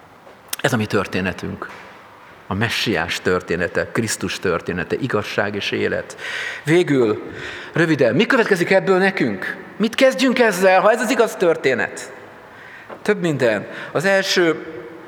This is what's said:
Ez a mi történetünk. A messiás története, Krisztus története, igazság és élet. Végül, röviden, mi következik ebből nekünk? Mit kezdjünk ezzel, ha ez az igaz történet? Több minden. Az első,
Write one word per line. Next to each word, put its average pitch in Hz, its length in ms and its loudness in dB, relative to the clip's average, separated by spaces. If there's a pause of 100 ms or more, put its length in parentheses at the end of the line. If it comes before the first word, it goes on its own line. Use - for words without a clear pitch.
(600)
Ez 143 120 2
a 170 40 4
mi 107 80 0
történetünk. 95 840 -4 (840)
A 101 40 -4
messiás 95 680 -2
története, 87 680 -2
Krisztus 107 480 -4
története, 87 560 -4
igazság 104 600 -2
és - 160 -4
élet. 98 460 -4 (460)
Végül, 147 680 2 (420)
röviden, 139 420 4
mi 214 100 4
következik 196 460 2
ebből 190 260 4
nekünk? 180 600 0 (200)
Mit 226 180 0
kezdjünk 254 440 2
ezzel, 190 420 6
ha 208 100 6
ez 233 100 2
az 220 80 -2
igaz 233 260 2
történet? 151 760 0 (880)
Több 196 200 0
minden. 127 460 0 (240)
Az 147 140 -2
első, 190 600 2 (420)